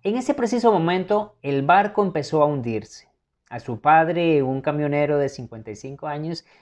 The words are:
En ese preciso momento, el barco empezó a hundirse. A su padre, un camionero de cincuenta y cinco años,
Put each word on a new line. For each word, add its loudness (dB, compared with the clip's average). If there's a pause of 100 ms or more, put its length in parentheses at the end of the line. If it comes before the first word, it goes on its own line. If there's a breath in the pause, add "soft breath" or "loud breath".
En -2
ese -2
preciso 2
momento, 0
el 0
barco 2
empezó -2
a 6
hundirse. -6 (420)
A -10
su -8
padre, 4
un -2
camionero 0
de 0
cincuenta -12
y -10
cinco -14
años, -8 (180 soft breath)